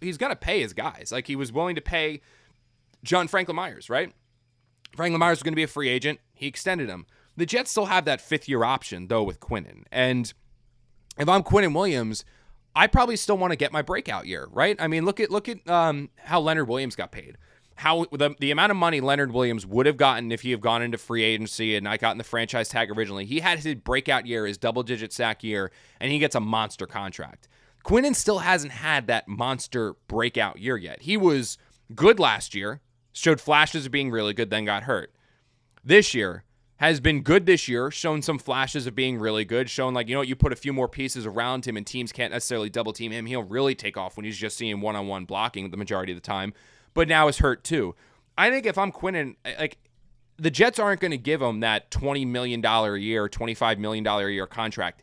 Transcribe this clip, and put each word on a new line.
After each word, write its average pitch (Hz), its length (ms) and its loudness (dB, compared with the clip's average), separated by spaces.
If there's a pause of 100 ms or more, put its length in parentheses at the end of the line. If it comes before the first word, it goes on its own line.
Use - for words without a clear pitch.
he's 170 160 -6
gonna 262 180 -2
pay 180 240 -2
his 110 140 -4
guys. 107 400 -8
Like, 127 140 -6
he 139 100 -4
was 123 160 -6
willing 170 220 -2
to - 60 -6
pay 156 380 -4 (840)
John 175 240 2
Franklin 175 260 0
Myers, 165 340 -8
right? 147 240 0 (840)
Franklin 165 240 0
Myers 170 160 6
was - 60 -12
gonna 156 120 -2
be 160 80 2
a 147 40 0
free 143 200 -4
agent. 131 320 0 (140)
He - 120 -10
extended 147 440 -4
him. 90 160 -12 (320)
The 170 80 -2
Jets 247 260 -2
still 208 140 2
have 185 180 2
that 139 160 0
fifth - 300 -4
year 117 160 4
option, 95 420 -2
though, 110 160 2
with 95 160 -4
Quinnen. 71 440 -8 (100)
And 127 400 0 (840)
if 147 120 0
I'm 190 120 6
Quinnen 190 320 4
Williams, 135 520 -2 (500)
I 196 120 8
probably 240 280 4
still 202 220 2
wanna 180 180 2
get 143 160 0
my 151 100 0
breakout 151 460 -6
year, 78 240 -8
right? 196 260 2
I 160 120 0
mean, 160 160 0
look 202 160 0
at, 208 100 0
look 208 160 -2
at, 220 220 -10
um, 160 480 2
how 165 240 0
Leonard 156 260 0
Williams 127 300 -2
got - 160 -8
paid. 71 240 -18 (380)
How 165 360 2
the, 143 280 2
the 139 120 2
amount 170 180 4
of 196 80 2
money 165 240 2
Leonard 139 300 2
Williams 117 340 0
would 120 220 2
have 143 100 4
gotten 120 340 4
if 113 120 -4
he 127 80 -4
had 110 100 -2
gone 117 220 2
into 117 160 -4
free 117 240 -2
agency 110 520 0
and 101 100 -2
not 107 120 -2
gotten 113 220 0
the 113 40 -10
franchise 113 460 -2
tag 113 220 0
originally. 101 340 -4
He 135 140 -2
had 175 180 2
his 151 160 -4
breakout 127 540 0
year, 113 180 -2
his 101 140 -6
double-digit 113 520 -2
sack 113 320 -2
year, 101 280 -2 (280)
and 135 120 -2
he 147 80 0
gets 147 160 2
a 120 40 2
monster 110 460 -2
contract. 95 640 -12 (360)
Quinnen 254 320 4
still 202 240 0
hasn't 156 340 2
had 139 340 0
that 113 200 0
monster 117 680 -4 (120)
breakout 113 520 -2
year 117 180 -2
yet. 85 240 -12
He 190 160 -2
was 147 400 4 (380)
good 196 240 2
last 117 340 2
year, 104 260 -6 (320)
showed - 300 2
flashes 151 460 2
of 120 40 -10
being 135 200 0
really 104 240 0
good, 110 160 -2
then 107 140 -2
got 104 180 -2
hurt. 117 280 -2 (720)
This 190 300 8
year 92 300 -2 (340)
has 151 220 4
been 143 240 0
good 175 240 6
this 185 200 4
year, 123 220 -2
shown 156 320 -2
some 151 160 -2
flashes 131 480 -2
of 110 80 -6
being 127 240 -2
really 107 280 0
good, 120 220 0
shown, 131 280 -2
like, 117 120 -2
you 120 60 -4
know 139 60 0
what, 135 80 -2
you 131 80 -4
put 131 180 4
a - 20 -4
few 139 180 -6
more 127 140 0
pieces 127 380 -8
around 120 400 -4
him 120 100 -6
and 104 120 -8
teams 123 240 -8
can't 113 220 -6
necessarily 113 360 -4
double 110 240 -4
team 113 180 -8
him. 113 140 -8
He'll 123 160 -4
really 127 320 0
take 104 240 -6
off 92 180 -8
when 107 100 -10
he's 107 120 -8
just 104 200 -6
seeing 107 220 -4
one-on-one 101 460 -4
blocking 98 460 -4
the 95 60 -10
majority 95 340 -4
of 87 60 -8
the 87 40 -16
time, 98 320 -6 (420)
but 165 120 4
now 156 200 6
is 139 120 0
hurt 139 240 2
too. 113 320 -2 (420)
I 208 140 4
think 269 160 -2
if 190 100 0
I'm 196 140 0
Quinnen, 170 520 -4
I, - 160 -8
like, - 180 -6 (600)
the 156 140 0
Jets 220 260 4
aren't 202 240 0
gonna 165 160 -2
give 143 240 -2
him 113 200 0
that 110 280 0
twenty 139 340 -2
million 123 380 -2
dollar 110 320 4
a 98 60 -4
year, 107 280 0
twenty-five 113 520 -2
million 107 240 -4
dollar 104 240 0
a 101 40 -2
year 95 140 -2
contract 104 580 -6